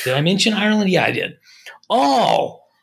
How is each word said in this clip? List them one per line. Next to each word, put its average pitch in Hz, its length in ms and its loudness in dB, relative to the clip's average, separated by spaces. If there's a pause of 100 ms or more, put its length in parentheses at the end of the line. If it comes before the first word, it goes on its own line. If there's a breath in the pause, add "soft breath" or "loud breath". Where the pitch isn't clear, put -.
Did 127 120 -2
I 143 60 0
mention 196 320 0
Ireland? 208 360 0
Yeah, 156 160 2
I 117 60 0
did. - 260 -8 (520 loud breath)
All 254 760 0 (160)